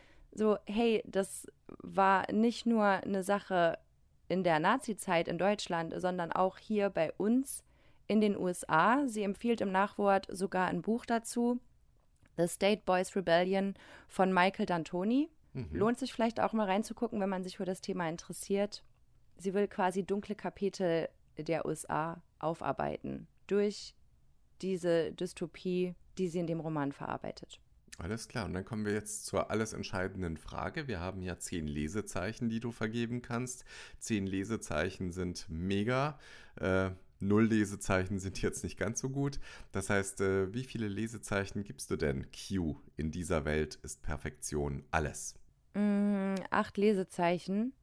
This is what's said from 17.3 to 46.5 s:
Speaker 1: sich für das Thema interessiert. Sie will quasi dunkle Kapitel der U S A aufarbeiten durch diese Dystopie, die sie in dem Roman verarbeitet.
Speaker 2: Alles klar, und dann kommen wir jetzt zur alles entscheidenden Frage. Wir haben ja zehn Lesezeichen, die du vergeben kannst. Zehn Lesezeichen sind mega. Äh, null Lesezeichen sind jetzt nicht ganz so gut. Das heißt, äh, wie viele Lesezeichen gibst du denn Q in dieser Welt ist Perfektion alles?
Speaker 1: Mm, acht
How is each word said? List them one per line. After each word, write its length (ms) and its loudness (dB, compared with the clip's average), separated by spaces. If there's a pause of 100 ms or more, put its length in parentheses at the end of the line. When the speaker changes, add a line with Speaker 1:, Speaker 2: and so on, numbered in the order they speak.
Speaker 1:
sich 140 -8
für 80 -2
das 140 -4
Thema 300 -2
interessiert. 760 -4 (540)
Sie 160 -4
will 140 2
quasi 360 0
dunkle 300 -2
Kapitel 760 0 (280)
der 300 -2
U 20 -2
S 180 -4
A 360 -4 (160)
aufarbeiten 880 -4 (180)
durch 480 -2 (720)
diese 480 2
Dystopie, 800 -4 (240)
die 100 0
sie 120 -2
in 80 -2
dem 140 -2
Roman 300 -2
verarbeitet. 680 -8 (400)
Speaker 2:
Alles 280 -6
klar, 180 -4
und 80 -4
dann 120 -4
kommen 200 -4
wir 80 0
jetzt 340 -4
zur 240 0
alles 220 0
entscheidenden 640 -4
Frage. 500 -6
Wir 120 -4
haben 220 -6
ja 160 -6
zehn 300 -6
Lesezeichen, 800 -4
die 100 -2
du 120 -6
vergeben 500 -4
kannst. 440 -6 (340)
Zehn 260 0
Lesezeichen 840 -2
sind 380 -4
mega. 680 0 (420)
Äh, 300 2 (300)
null 260 6
Lesezeichen 760 2
sind 220 -6
jetzt 220 -2
nicht 140 -6
ganz 220 -2
so 100 -4
gut. 300 -2 (320)
Das 180 -6
heißt, 320 2
äh, 320 2
wie 100 -4
viele 240 -4
Lesezeichen 760 -2
gibst 280 -8
du 40 2
denn 360 0
Q 460 -2 (180)
in 160 -2
dieser 340 -2
Welt 380 0
ist 180 -12
Perfektion 880 -4
alles? 460 -2 (380)
Speaker 1:
Mm, 640 0 (140)
acht 280 -2